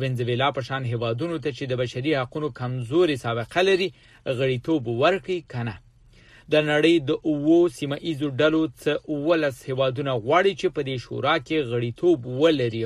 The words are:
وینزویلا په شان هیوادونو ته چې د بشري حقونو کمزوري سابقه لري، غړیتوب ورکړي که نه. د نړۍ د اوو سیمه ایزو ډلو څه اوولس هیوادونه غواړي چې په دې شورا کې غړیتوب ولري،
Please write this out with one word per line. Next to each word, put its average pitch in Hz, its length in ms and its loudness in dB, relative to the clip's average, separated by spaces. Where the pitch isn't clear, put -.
وینزویلا 123 560 0
په 135 100 -6
شان 135 240 -6
هیوادونو 120 520 -4
ته 151 80 -4
چې 131 160 -8
د 127 140 -4
بشري 127 300 -4
حقونو 151 260 -6
کمزوري 127 640 0
سابقه 117 460 -2
لري، 190 200 2
غړیتوب 131 580 0
ورکړي 180 380 0
که 120 160 -6
نه. 107 80 -8
د - 20 6
نړۍ 156 260 4
د - 20 2
اوو 160 460 4
سیمه 143 220 -6
ایزو 151 200 -4
ډلو 156 200 4
څه 147 100 0
اوولس 147 420 0
هیوادونه 131 420 -2
غواړي 180 360 4
چې 185 160 0
په 156 120 -4
دې 131 80 -4
شورا 135 300 -2
کې 156 260 0
غړیتوب 123 480 0
ولري، 123 440 2